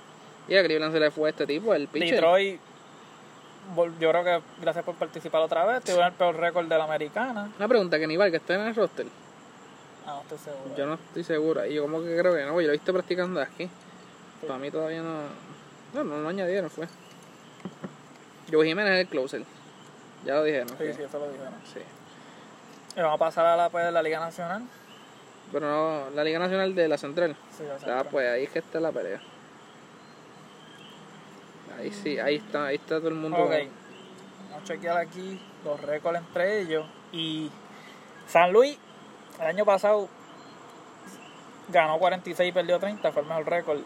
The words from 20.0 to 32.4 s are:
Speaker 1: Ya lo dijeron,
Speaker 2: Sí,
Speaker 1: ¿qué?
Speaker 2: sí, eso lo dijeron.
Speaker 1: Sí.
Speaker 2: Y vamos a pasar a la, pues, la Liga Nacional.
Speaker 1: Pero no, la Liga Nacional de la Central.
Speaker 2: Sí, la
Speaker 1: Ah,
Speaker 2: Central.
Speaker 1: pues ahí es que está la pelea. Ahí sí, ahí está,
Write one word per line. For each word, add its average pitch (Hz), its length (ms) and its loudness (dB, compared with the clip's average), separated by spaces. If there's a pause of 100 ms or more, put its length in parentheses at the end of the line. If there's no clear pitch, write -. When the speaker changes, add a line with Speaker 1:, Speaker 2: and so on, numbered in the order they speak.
Speaker 1:
Ya 135 100 0
lo 151 100 4
dijeron, 135 240 0
Speaker 2:
Sí, 127 120 -10
Speaker 1:
¿qué? 156 140 -4
Speaker 2:
sí, 147 80 -10
eso 143 160 -10
lo 143 120 -6
dijeron. 131 240 -12 (180)
Speaker 1:
Sí. - 80 -14 (1160)
Speaker 2:
Y 185 40 0
vamos 156 140 2
a 151 40 2
pasar 165 280 4
a 170 100 6
la, 170 140 4
pues, 170 200 0
la 165 120 2
Liga 160 180 -2
Nacional. 170 420 -6 (920)
Speaker 1:
Pero 147 160 -2
no, 151 460 -2
la 147 100 0
Liga 160 140 0
Nacional 190 360 0
de 170 140 4
la 147 100 2
Central. 151 360 -2 (220)
Speaker 2:
Sí, 156 80 -12
la 143 100 -8
Speaker 1:
Ah, 139 40 -10
Speaker 2:
Central. 139 320 -2
Speaker 1:
pues 131 200 0
ahí 127 140 0
es 135 60 -4
que - 100 -4
está - 200 -6
la 160 120 0
pelea. 98 280 -6 (2500)
Ahí - 120 -8
sí, 143 280 -6
ahí 143 180 0
está, 147 300 -6